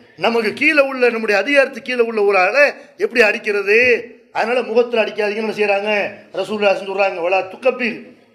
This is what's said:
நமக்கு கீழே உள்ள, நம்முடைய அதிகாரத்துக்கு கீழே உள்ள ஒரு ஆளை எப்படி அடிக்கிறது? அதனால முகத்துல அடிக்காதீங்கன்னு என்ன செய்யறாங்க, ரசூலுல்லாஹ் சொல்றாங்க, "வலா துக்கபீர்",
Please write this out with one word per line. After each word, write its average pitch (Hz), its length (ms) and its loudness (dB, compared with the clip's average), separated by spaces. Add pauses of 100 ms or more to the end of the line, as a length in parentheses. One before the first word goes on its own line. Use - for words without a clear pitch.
(180)
நமக்கு 214 360 -2
கீழே 294 280 2
உள்ள, 262 280 2
நம்முடைய 220 320 0
அதிகாரத்துக்கு 254 520 0
கீழே 240 140 0
உள்ள 220 160 -2
ஒரு 202 140 2
ஆளை 220 340 2 (260)
எப்படி 220 240 0
அடிக்கிறது? 214 840 2 (260)
அதனால 226 300 -2
முகத்துல 233 420 0
அடிக்காதீங்கன்னு 208 320 -4
என்ன 220 160 -4
செய்யறாங்க, 202 600 -2 (260)
ரசூலுல்லாஹ் 196 460 0
சொல்றாங்க, 190 380 -2
"வலா 185 180 0
துக்கபீர்", 226 760 -4 (200)